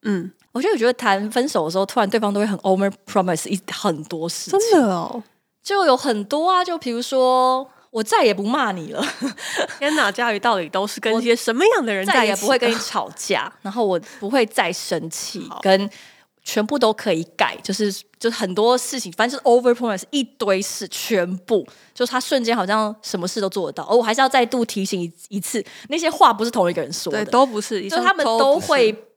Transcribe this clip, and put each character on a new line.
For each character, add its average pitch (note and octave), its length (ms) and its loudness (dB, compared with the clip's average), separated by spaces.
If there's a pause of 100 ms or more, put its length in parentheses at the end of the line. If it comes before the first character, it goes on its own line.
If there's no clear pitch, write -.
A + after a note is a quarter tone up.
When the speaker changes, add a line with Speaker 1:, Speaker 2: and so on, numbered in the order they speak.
Speaker 1:
嗯。 F#3+ 280 -4 (220)
Speaker 2:
我 A#3+ 80 -4
觉 E4 80 0
得， A4 60 2
我 D4+ 40 -2
觉 A3 60 0
得 B3+ 80 4
谈 G#3+ 380 0
分 B3+ 180 0
手 F#3+ 160 0
的 D#3 60 -4
时 F3+ 80 -2
候， G3 80 0
突 - 120 -4
然 G3+ 120 2
对 A3 100 0
方 G3+ 140 -2
都 G3+ 40 0
会 G#3 60 2
很 G3+ 140 -2
over G3 340 2 (180)
promise F3+ 380 0
一， F#3+ 100 -2 (140)
很 D#3 320 -2
多 E3 240 -8
事 - 220 -8
情。 G4 100 2
Speaker 1:
真 A4+ 120 2
的 D4+ 160 6
哦。 F3+ 340 -4 (400)
Speaker 2:
就 G4 240 0
有 C4 100 6
很 B3 280 -2
多 D4+ 260 0
啊， F#4 120 2
就 F4 140 -4
比 C4+ 140 -6
如 A#3 100 -4
说， B3+ 640 2 (240)
我 A3 120 -4
再 E4+ 200 2
也 G#3+ 120 6
不 F#3+ 80 -6
骂 A#3+ 300 0
你 E3+ 200 -8
了。 - 100 -4 (380)
<laughs> - 380 -6
Speaker 1:
天 D4 180 0
哪， A3 160 2
佳 A#3+ 180 -2
瑜 G#3 80 -2
到 G#3+ 200 2
底 E3 100 -4
都 G3 180 -2
是 G#3 140 -8
跟 A3 180 0
一 A3+ 40 -2
些 A#3 120 4
什 A#3 200 -2
么 C#4 100 2 (120)
样 D4+ 100 0
的 G#3+ 80 -2
人 F#3+ 100 -2
在 A3+ 80 0
一 - 20 4
起 C4+ 40 6
啊？ - 20 6
Speaker 2:
我 A3 60 4
再 - 0 -
也 G3+ 100 0
不 G3+ 120 -4
会 C4 100 4
跟 A#3+ 120 2
你 A3+ 40 0
吵 G3+ 420 -6
架， E3 340 -2 (120)
然 G3 100 -8
后 A3+ 140 0
我 F3+ 120 2 (220)
不 G3+ 80 -8
会 B3 160 2
再 G#3 260 -2
生 E3+ 380 -6
气， - 400 -10
Speaker 1:
好。 E3 140 -12
Speaker 2:
跟 G3 260 4 (540)
全 - 220 -2
部 C#4+ 140 -2
都 A3+ 140 4
可 G#3+ 220 -2
以 E3 100 -4 (100)
改， - 280 0
就 - 100 -4
是， G#3 180 0 (280)
就 A3+ 120 -2
很 G3 240 -4
多 A3+ 220 4
事 B3+ 240 -6
情， F#3 120 -10
反 A3 140 0
正 B3+ 120 -4
就 - 40 -12
是 C#4+ 60 2
over A#3+ 240 6
promise A#3 380 -2
一 C#4+ 120 0
堆 G3 380 -2
事， - 280 -8
全 F#3 500 -2
部， F3+ 280 0 (280)
就 B3 100 -2
他 B3+ 160 -2
瞬 B3+ 240 0
间 A#3 100 2
好 G3 120 -2
像 G#3+ 340 0
什 - 180 -8
么 F3 80 -4
事 G3+ 140 -4
都 G3 80 0
做 F3+ 240 -4
得 - 0 -
到。 D3 160 -10
而 G3+ 80 4
我 B3 60 4
还 A3+ 100 0
是 B3+ 80 0
要 C4+ 80 4
再 B3+ 160 4
度 A#3+ 220 -2
提 G3 180 -4
醒 G3 160 -4
一， E3+ 100 -6 (180)
一 G3+ 120 -6
次， - 240 -6 (240)
那 D4 80 -4
些 D#4+ 140 0
话 - 200 6
不 A3 140 -2
是 A#3+ 60 -4
同 G3 200 2
一 F3 40 -4
个 E3+ 80 -4
人 C3 100 -8
说 - 180 -6
的。 G#3+ 140 -2
Speaker 1:
对， - 60 -8
都 C4 160 6
不 A3+ 120 -6
是， G#3 300 -6
Speaker 2:
就 A3 140 -2
他 F#4 100 4
们 E4+ 140 0
都 B3 340 4
会， C4 280 4
Speaker 1:
以 A3 40 0
上 G#3+ 40 -6
都 - 40 -18
不 - 0 -
是。 - 160 -20